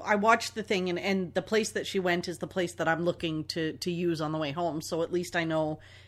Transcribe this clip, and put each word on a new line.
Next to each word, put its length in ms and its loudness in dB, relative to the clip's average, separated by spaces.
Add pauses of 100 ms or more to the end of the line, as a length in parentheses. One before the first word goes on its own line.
I 120 4
watched 380 4
the 100 -6
thing, 240 0
and, 120 0
and 340 0
the 80 0
place 300 0
that 140 -4
she 120 0
went 300 0
is 100 -6
the 100 -6
place 260 -2
that 120 0
I'm 180 2
looking 420 0
to, 280 -2
to 160 -6
use 300 0
on 100 0
the 80 -2
way 140 -2
home. 300 -2
So 200 -2
at 100 -2
least 220 -2
I 100 2
know 340 0 (300)